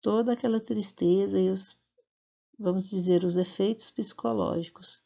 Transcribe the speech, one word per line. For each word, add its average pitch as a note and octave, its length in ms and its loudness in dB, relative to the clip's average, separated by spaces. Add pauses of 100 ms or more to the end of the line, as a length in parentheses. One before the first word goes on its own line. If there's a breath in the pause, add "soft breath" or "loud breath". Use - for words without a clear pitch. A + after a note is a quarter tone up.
toda A3+ 300 2
aquela A#3 300 0
tristeza G3 760 0
e F#3 100 4
os, F#3+ 280 -4 (800)
vamos F#3 320 -2
dizer, F3+ 360 2
os F3 100 0
efeitos F#3+ 540 0
psicológicos - 1160 -4